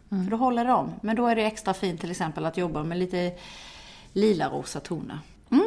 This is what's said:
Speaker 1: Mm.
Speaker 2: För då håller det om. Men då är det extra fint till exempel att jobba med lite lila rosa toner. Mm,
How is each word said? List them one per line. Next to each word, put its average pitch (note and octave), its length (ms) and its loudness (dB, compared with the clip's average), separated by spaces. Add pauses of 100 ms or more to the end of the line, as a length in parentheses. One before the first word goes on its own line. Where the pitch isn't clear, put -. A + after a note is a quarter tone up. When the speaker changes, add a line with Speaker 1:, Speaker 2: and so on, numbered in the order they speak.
(100)
Speaker 1:
Mm. F#3+ 140 0
Speaker 2:
För G3 60 -2
då A3+ 60 0
håller A#3+ 280 2
det B3+ 80 4
om. - 280 2
Men A3 160 0
då A#3+ 100 2
är A#3 100 4
det A3 80 2
extra G#3+ 300 -2
fint E3+ 260 -2
till E3+ 100 -4
exempel D#3+ 360 -4
att E3 100 -2
jobba D#3+ 260 0
med E3+ 160 -2
lite F3+ 340 0 (800)
lila F#3+ 360 4
rosa C#3+ 320 -6
toner. - 380 -8 (320)
Mm, D4 160 6